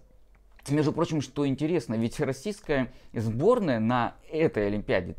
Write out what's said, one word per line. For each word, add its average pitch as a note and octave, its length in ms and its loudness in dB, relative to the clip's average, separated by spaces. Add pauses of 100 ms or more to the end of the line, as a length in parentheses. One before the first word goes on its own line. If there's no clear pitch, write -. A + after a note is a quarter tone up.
(720)
Между D3 220 2
прочим, D#3+ 280 0
что C#3+ 260 -2
интересно, C#3+ 500 0
ведь A2+ 240 -2
российская C3+ 720 -2 (200)
сборная C3 680 2
на A#2 340 2 (180)
этой D#3 340 2
Олимпиаде G2+ 520 -2